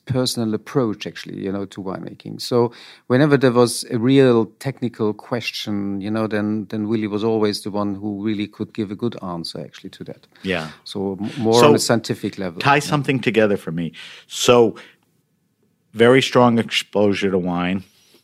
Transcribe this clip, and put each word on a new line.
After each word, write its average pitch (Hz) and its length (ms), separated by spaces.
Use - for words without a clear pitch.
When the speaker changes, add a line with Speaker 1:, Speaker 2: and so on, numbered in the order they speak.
Speaker 1:
personal 123 480
approach 107 520
actually, - 360
you 98 100
know, 98 140
to 95 160
winemaking. 92 600
So 120 300
whenever 143 320
there 127 140
was 120 380
a 127 80
real 123 480
technical 113 560
question, 101 880
you 104 80
know, 110 160
then, 104 420
then 107 200
Willy 110 180
was 101 180
always 107 380
the 104 80
one 104 240
who 101 280
really 104 240
could - 280
give 101 160
a 104 60
good 117 260
answer 85 380
actually - 300
to - 140
that. - 220
Speaker 2:
Yeah. 87 260
Speaker 1:
So 98 360
m-, 101 180
more 113 220
Speaker 2:
So 127 80
Speaker 1:
on 147 60
a 127 40
scientific 110 600
level. 92 220
Speaker 2:
tie 139 160
Speaker 1:
Yeah. 147 40
Speaker 2:
something 143 400
together 104 360
for - 160
me. 82 200
So 120 480
very 120 260
strong 120 380
exposure 101 720
to 92 80
wine, 87 460